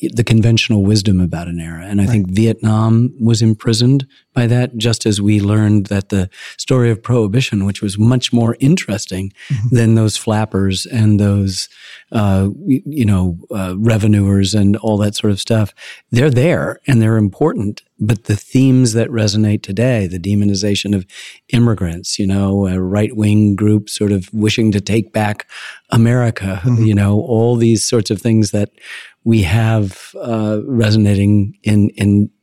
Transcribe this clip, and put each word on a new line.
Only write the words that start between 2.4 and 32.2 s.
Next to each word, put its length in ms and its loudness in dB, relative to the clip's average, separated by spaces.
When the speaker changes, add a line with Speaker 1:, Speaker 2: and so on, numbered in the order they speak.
Speaker 1:
was 220 0
imprisoned 640 0
by 140 0
that, 300 0
just 280 -2
as 160 0
we 200 2
learned 460 2
that 220 -4
the 200 -2
story 340 0
of 120 -2
Prohibition, 640 0
which 160 -4
was 160 -4
much 360 2
more 260 2
interesting 720 -2
Speaker 2:
Mm-hmm. 260 -2
Speaker 1:
than 200 4
those 220 2
flappers 680 -2
and 340 2
those, 500 0
uh, 420 0
y-, 320 -2
you 200 -2
know, 320 0
uh, 260 -6
revenuers 760 2
and 240 2
all 220 -2
that 160 -2
sort 160 -2
of 80 -2
stuff, 340 -2
they're 200 2
there 560 0
and 140 4
they're 160 2
important. 640 -2
But 260 -2
the 100 0
themes 580 2
that 160 0
resonate 520 0
today, 460 -2
the 120 -8
demonization 760 -2
of 100 -4
immigrants, 720 -2
you 80 -2
know, 400 0
a 140 -2
right-wing 760 0
group 340 0
sort 220 -2
of 220 -2
wishing 380 0
to 100 0
take 320 -2
back 320 -4
America, 720 0
Speaker 2:
Mm-hmm. 220 2
Speaker 1:
you 100 4
know, 260 2
all 340 2
these 320 2
sorts 220 -2
of 120 -2
things 300 2
that 200 -2
we 180 2
have, 640 -2
uh, 440 -2
resonating 960 2
in, 280 2
in, 380 0